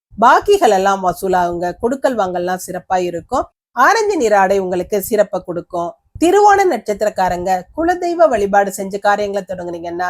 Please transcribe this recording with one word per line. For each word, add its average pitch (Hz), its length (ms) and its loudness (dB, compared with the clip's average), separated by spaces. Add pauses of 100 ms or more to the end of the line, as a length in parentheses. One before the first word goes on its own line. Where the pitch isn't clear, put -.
(120)
பாக்கிகள் 277 640 4
எல்லாம் 196 280 0
வசூலாகுங்க. 175 640 -2 (120)
கொடுக்கல் 269 400 -2
வாங்கல்லாம் 180 460 -4
சிறப்பா 180 380 -6
இருக்கும். 175 420 -6 (320)
ஆரஞ்சு 403 400 2
நிற 226 220 2
ஆடை 190 200 4
உங்களுக்கு 185 440 -4
சிறப்பை 185 380 0
கொடுக்கும். 170 500 -8 (260)
திருவோண 403 480 4
நட்சத்திரக்காரங்க 196 840 -2 (220)
குலதெய்வ 349 560 0
வழிபாடு 202 420 2
செஞ்சு 196 280 -8
காரியங்களை 202 460 -2
தொடங்குனீங்கன்னா 175 640 -8